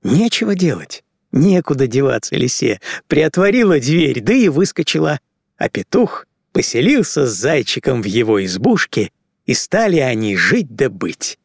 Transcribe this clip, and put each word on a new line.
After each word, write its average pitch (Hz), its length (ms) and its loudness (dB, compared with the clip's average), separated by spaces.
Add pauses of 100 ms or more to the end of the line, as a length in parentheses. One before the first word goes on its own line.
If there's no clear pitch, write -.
Нечего 208 500 0
делать, 156 500 -4 (260)
некуда 151 560 2
деваться 123 500 -2
лисе, - 440 -2 (260)
приотворила 180 720 2
дверь, 139 440 0
да 117 100 0
и 247 160 4
выскочила. 156 720 0 (400)
А - 100 -2
петух - 580 -2 (260)
поселился 156 760 0
с 110 80 -4
зайчиком 127 640 -2
в 101 60 -4
его 107 380 2
избушке, 101 640 -2 (340)
и - 80 -2
стали 196 460 0
они 110 380 -2
жить 139 380 0
да 131 140 0
быть - 560 -8